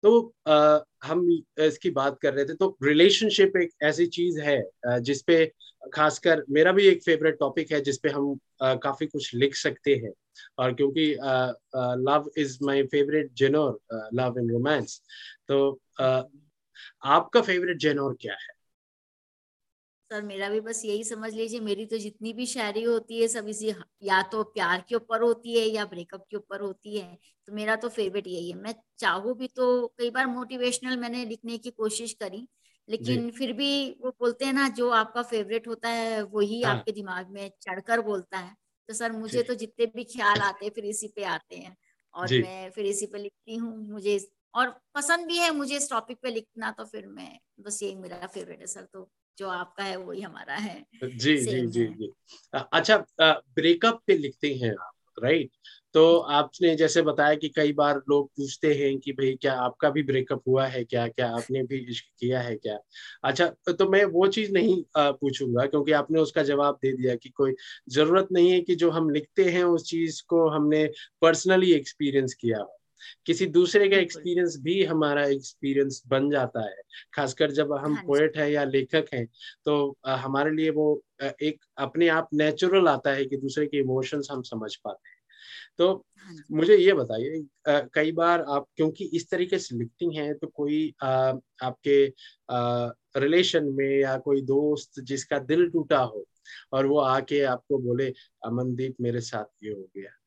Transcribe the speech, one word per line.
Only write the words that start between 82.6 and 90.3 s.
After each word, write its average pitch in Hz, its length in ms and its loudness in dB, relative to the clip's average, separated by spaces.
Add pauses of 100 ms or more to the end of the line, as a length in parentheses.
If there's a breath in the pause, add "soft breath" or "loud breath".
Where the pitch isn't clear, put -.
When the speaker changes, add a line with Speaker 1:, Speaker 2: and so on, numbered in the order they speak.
Speaker 1:
आता 139 240 2
है 139 120 0
कि 135 120 -6
दूसरे 135 300 -2
के 147 120 -2
इमोशंस 131 540 -2
हम 131 100 -8
समझ 110 340 -8
पाते - 320 -12
हैं। - 100 -20 (600 loud breath)
तो 180 280 2 (100)
Speaker 2:
हाँ 180 180 -20
जी। 151 180 -20
Speaker 1:
मुझे 170 240 6
ये 190 160 8
बताइए, 135 500 -2 (240)
अ, 147 280 2
कई 156 180 2
बार 170 300 2
आप 143 240 -4 (100)
क्योंकि 156 380 -2
इस 170 160 -4
तरीके 185 280 0
से - 200 -8
लिखती 151 380 -4
हैं, 147 220 -4